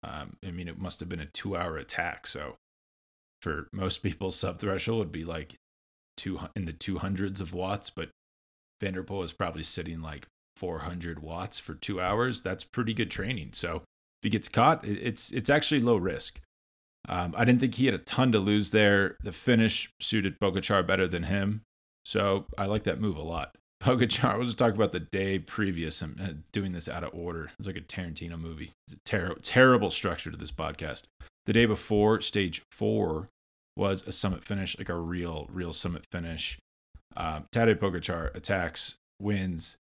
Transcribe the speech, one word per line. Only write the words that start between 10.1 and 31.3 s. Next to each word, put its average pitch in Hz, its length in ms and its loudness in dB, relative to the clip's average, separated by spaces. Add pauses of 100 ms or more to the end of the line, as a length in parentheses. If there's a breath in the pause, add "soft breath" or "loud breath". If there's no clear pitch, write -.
four 85 240 -6
hundred 82 420 -8
watts 82 360 -8
for - 160 -10
two 90 280 -4
hours. 110 400 0
That's 92 220 -4
pretty 117 280 -2
good 104 180 -2
training. 101 440 -6
So 82 220 -4
if 78 60 -6 (420)
he 117 40 2
gets 104 200 0
caught, 156 360 4
it, 104 160 -4
it's, - 300 -2
it's - 180 -4
actually 143 320 4
low 117 160 6
risk. 87 440 -2 (680)
Um, 87 260 -2
I 113 120 4
didn't 123 140 8
think 120 160 0
he 127 100 4
had 117 80 4
a 87 40 -2
ton - 340 2
to 110 60 8
lose 101 320 4
there. 101 520 6
The 101 100 -6
finish 113 580 4 (100)
suited 98 380 0
Pogacar 95 480 2
better 92 220 4
than 87 140 -2
him. 98 400 0 (420)
So 98 400 2 (140)
I 98 80 0
like 104 180 0
that 78 160 0
move 101 160 0
a 76 60 -8
lot. 80 340 -6 (120)
<laughs> - 140 -18
Pogacar, 123 540 4
we'll 120 80 0
just 120 140 -4
talk 117 160 4
about 104 180 2
the 87 80 -2
day 95 380 0
previous. 82 640 -2
I'm, 78 200 -8
uh, 98 60 -4 (240)
doing 98 200 -2
this 87 160 -6
out 82 160 -6
of - 100 -8
order. 85 440 -6
It's 101 80 -8
like 90 100 -6
a 82 40 -8
Tarantino 85 580 -8
movie. 80 340 -8 (140)
It's - 100 -18
a - 100 -20
ter-, 90 360 -2
terrible 123 480 6
structure - 400 -2
to 78 60 -10
this 76 160 -10
podcast. 76 520 -6 (420 loud breath)